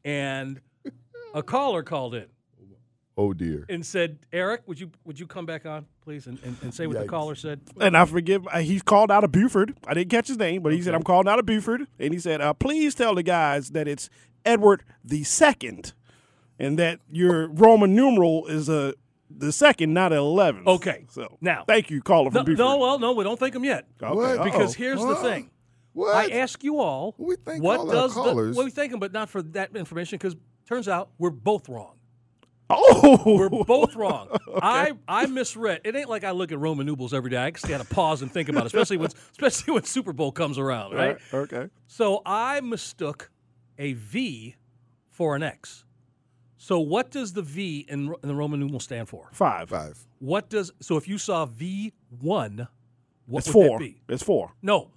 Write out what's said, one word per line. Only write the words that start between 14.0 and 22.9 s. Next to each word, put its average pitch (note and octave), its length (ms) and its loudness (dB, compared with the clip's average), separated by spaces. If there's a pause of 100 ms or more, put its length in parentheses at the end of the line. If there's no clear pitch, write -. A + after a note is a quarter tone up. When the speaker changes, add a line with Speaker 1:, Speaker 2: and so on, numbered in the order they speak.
Speaker 3:
Edward G#3 380 6 (200)
the D3 200 -4
second, B2+ 680 2 (680)
and C#3 180 -2
that E3+ 220 0 (120)
your E3 360 2
Roman G3+ 480 8
numeral F3+ 500 4
is D#3 240 -4
a, C#3 240 0 (420)
the C#3+ 160 -4
second, F3+ 440 4
not F3+ 160 2
an D3+ 80 2
eleven." D3+ 480 2
Speaker 1:
Okay. F3 420 2
Speaker 3:
So, - 320 -14
Speaker 1:
Now D#3 240 -2
Speaker 3:
thank - 240 2
you, D3 140 -6
caller D#3 260 4
from A#3 120 2
Speaker 1:
no, - 20 -4
Speaker 3:
Buford. D#3+ 160 0
Speaker 1:
no, C4+ 180 4
well, C4 220 0